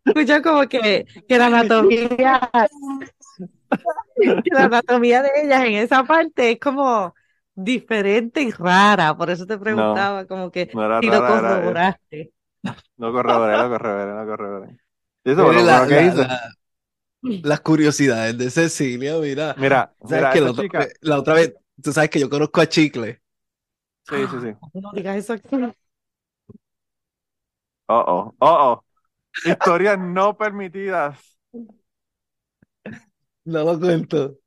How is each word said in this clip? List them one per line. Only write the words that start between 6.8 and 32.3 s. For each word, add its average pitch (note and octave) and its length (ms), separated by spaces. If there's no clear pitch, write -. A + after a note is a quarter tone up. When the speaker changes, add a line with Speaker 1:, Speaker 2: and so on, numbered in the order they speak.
Speaker 1:
diferente A3 880
y A#3 80
rara, F3+ 680
por E3+ 140
eso F3+ 160
te G#3+ 120
Speaker 2:
No, A3 200
Speaker 1:
preguntaba, G3 380
como F#3 240
que - 220
Speaker 2:
no A2 120
era A2 160
Speaker 1:
si A2+ 100
lo A#2 140
Speaker 2:
rara, A#2+ 140
era, A#2 340
eh, E3+ 60
Speaker 1:
corroboraste. E3+ 540
Speaker 2:
no A#2 160
corroboré, A#2 460
no A#2+ 100
corroboré, G#2 460
no G#2+ 120
corroboré. G2+ 520
Y B2+ 80
eso F3 120
fue C3 80
Speaker 3:
Mira - 20
Speaker 2:
lo A#2 100
Speaker 3:
la, - 20
Speaker 2:
primero B2+ 220
que D3 140
Speaker 3:
la, F3 40
Speaker 2:
hice. D#3+ 200
Speaker 3:
la, B2 300
las D3 180
curiosidades C3+ 760
de B2+ 120
Cecilia, C#3+ 680
mira. D3 380
Speaker 2:
Mira, C3+ 380
Speaker 3:
¿Sabes C#3 240
Speaker 2:
mira, - 20
Speaker 3:
que C#3 100
Speaker 2:
esa - 20
Speaker 3:
la B2+ 100
otra A#2 120
Speaker 2:
chica F3 140
Speaker 3:
vez, B2+ 240
la D3+ 160
otra D3+ 160
vez, E3 200
tú D3 100
sabes D#3 180
que D#3 100
yo C3 100
conozco D3 300
a D#3 80
Chicle? B2+ 540
Speaker 2:
Sí, C#3+ 80
sí, C3 100
sí. A2 220
Speaker 1:
<gasps> - 180
No G3+ 120
digas G3 240
eso G#3+ 180
aquí. - 140
Speaker 2:
Oh, G#2+ 60
oh, F#2+ 340
oh, C3 60
oh. - 120
Historias F#3 540
no F#3+ 380
permitidas. F#3+ 1000